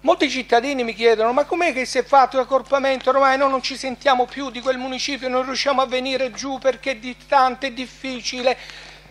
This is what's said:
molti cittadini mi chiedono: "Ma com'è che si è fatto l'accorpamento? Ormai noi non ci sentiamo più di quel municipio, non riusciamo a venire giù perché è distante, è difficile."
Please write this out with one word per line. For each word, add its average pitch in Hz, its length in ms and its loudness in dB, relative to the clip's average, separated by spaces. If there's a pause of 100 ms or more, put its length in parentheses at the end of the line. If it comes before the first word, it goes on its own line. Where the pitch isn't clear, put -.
molti 320 280 2
cittadini 247 560 0
mi 226 80 -6
chiedono: 226 400 2
"Ma 285 120 2
com'è 339 280 0
che 247 140 -4
si - 100 -4
è 240 80 0
fatto 262 320 4
l'accorpamento? 262 720 0
Ormai 269 300 4
noi 277 100 2
non 262 140 -2
ci 262 160 -8
sentiamo 254 480 0
più 269 240 -8
di 233 100 -10
quel 254 160 -2
municipio, 254 540 -6
non 254 140 0
riusciamo 269 360 0
a 269 60 2
venire 254 460 -2
giù 262 260 -8
perché 262 320 -2
è 254 60 -4
distante, 254 720 0
è 254 40 -8
difficile." 254 880 -6 (520)